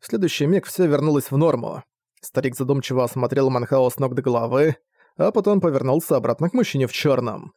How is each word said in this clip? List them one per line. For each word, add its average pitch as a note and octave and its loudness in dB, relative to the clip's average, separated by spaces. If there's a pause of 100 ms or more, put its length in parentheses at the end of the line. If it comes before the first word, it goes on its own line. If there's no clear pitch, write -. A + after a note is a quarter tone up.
В - -20
следующий F3+ -2
миг F3 2
все - 0
вернулось D3 0
в C3+ -2
норму. C#3+ 0 (380)
Старик B2+ -4
задумчиво C3 0
осмотрел C3 0
Манхао B2+ 2
с - -14
ног C3 -2
до B2+ -4
головы, B2+ 2 (420)
а F3+ 2
потом G#3 2
повернулся C#3 0
обратно B2 0
к - -8
мужчине C#3 0
в - -6
черном. B2 -2